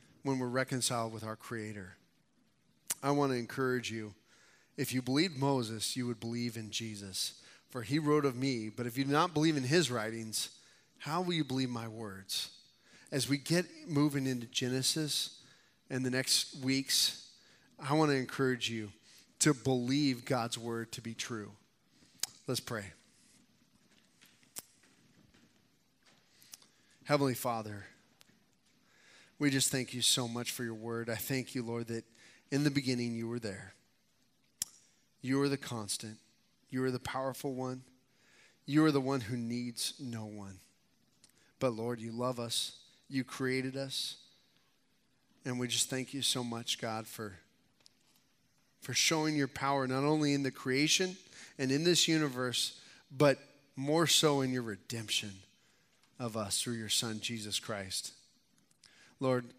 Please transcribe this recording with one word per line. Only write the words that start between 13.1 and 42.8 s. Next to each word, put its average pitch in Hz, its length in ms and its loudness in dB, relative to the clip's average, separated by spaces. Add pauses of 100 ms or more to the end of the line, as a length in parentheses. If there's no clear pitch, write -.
As 127 160 0
we 139 100 2
get 165 280 2 (200)
moving 143 400 2
into 123 220 -2
Genesis 131 920 -2 (500)
in 127 120 -2
the 127 80 0
next - 540 2
weeks, - 640 0 (520)
I 143 140 2
want 156 160 6
to 139 60 4
encourage 127 520 0
you 107 220 -6 (480)
to 151 160 6
believe 131 720 2
God's 120 340 0
word 113 340 -6
to - 80 -10
be 113 140 -8
true. 107 380 -8 (960)
Let's 123 100 0
pray. 104 280 -6 (4000)
Heavenly 139 300 4
Father, 107 500 -4 (1500)
we 147 120 4
just 135 200 2
thank 127 220 -2
you 123 80 -6
so 120 260 4
much 117 240 -4
for 123 140 -6
your 113 100 -4
word. 117 360 -6
I 113 40 0
thank 127 400 -4
you, 123 80 -2
Lord, 117 260 -4
that 113 160 -6 (460)
in 139 140 2
the 147 60 6
beginning 123 440 0
you 113 140 -4
were 120 100 -4
there. 101 360 -8 (1500)
You 135 220 2
are 143 60 4
the 139 100 2
constant. 110 580 -6 (540)
You 127 140 -2
are 131 60 2
the 127 80 -2
powerful 135 540 -4
one. 127 300 -4 (800)
You 151 220 6
are 156 40 8
the 143 100 4
one 131 200 2
who 110 160 -4
needs 120 640 -4
no 117 240 -6
one. 101 340 -12 (1000)
But 123 160 2
Lord, 117 260 -4
you 113 120 -8
love 120 280 -2
us. - 380 -4 (300)